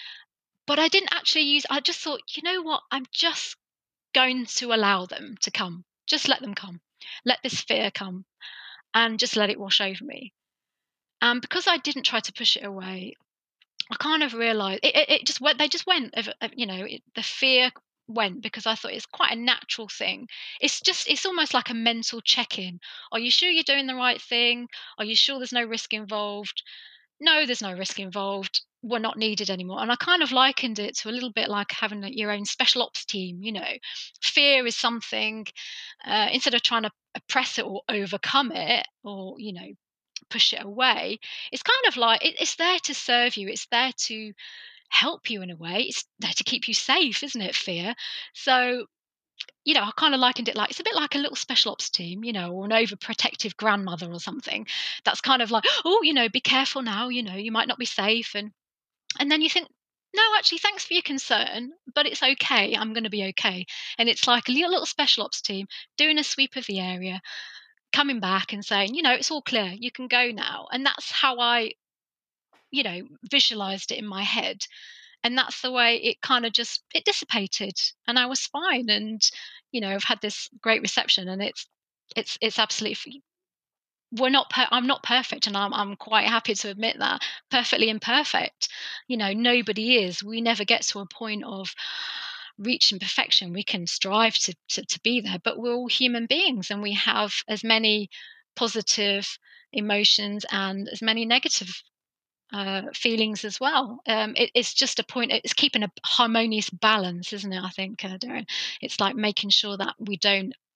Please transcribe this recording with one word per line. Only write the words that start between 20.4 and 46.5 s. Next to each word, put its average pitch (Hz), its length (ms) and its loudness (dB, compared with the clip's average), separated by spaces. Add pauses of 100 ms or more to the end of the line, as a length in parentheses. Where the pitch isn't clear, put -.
It's - 200 0
just, - 280 0
it's 285 160 0
almost 349 280 0
like 247 160 0
a 254 60 -6
mental 233 460 -2
check-in. 185 580 0 (320)
"Are 226 80 0
you 240 120 0
sure 359 180 4
you're 320 140 4
doing 277 240 2
the 254 80 -4
right 247 260 0
thing? 240 460 0 (300)
Are 214 80 -4
you 220 100 -2
sure 277 240 4
there's 247 140 -6
no 240 120 0
risk 226 280 -6
involved?" 208 680 -6 (560)
"No, 311 260 6
there's 247 160 -2
no 196 120 -6
risk 185 260 -6
involved. 196 640 -4 (200)
We're 233 180 -2
not 220 180 -2
needed 214 340 0
anymore." 185 300 -6
And 220 100 -2
I 240 60 4
kind 359 260 2
of 247 80 0
likened 262 480 2
it 208 200 -6
to 214 100 -6
a - 20 -6
little 247 200 -6
bit 208 180 -2
like 202 220 -4
having, 214 300 -4
like, 196 160 -10
your 208 140 -2
own 208 140 -4
special - 360 2
ops - 240 -4
team, 185 380 -6
you 220 80 -6
know. - 220 -6 (500)
Fear 277 420 4
is 233 100 0
something, 220 720 -2 (600)
uh, 208 280 2
instead 254 220 2
of 233 80 2
trying 226 200 2
to 214 80 -4 (240)
oppress - 440 0
it 208 60 -2
or 196 240 -8
overcome 208 600 0
it 202 360 0 (160)
or, 196 340 -10
you 208 160 -10
know, 180 140 -12 (600)
push - 240 4
it - 100 -6
away, 214 560 0 (320)
it's - 120 -6
kind 494 240 4
of 349 100 2
like, 233 280 4
it, - 160 2
it's 330 140 0
there 349 240 2
to - 140 -4
serve 240 440 2
you. 196 120 -6
It's - 200 -8
there 247 220 2 (160)
to 220 240 -8 (580)
help - 400 2
you 214 120 -4
in 185 100 -8
a 170 60 -12
way. 170 320 -2
It's - 160 -6 (140)
there 175 160 -2
to - 80 0
keep - 260 -2